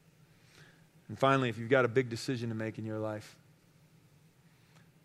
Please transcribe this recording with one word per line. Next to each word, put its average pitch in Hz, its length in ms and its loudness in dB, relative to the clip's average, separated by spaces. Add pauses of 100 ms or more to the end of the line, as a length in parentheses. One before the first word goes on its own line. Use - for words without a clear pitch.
(1080)
And 107 120 -10
finally, 135 300 4
if 107 80 -6
you've 113 120 -8
got 131 160 6
a 120 40 0
big 123 200 0
decision 120 400 -6
to 113 60 -6
make 110 240 -6
in 110 60 -8
your 110 140 -6
life, 107 360 -8 (1700)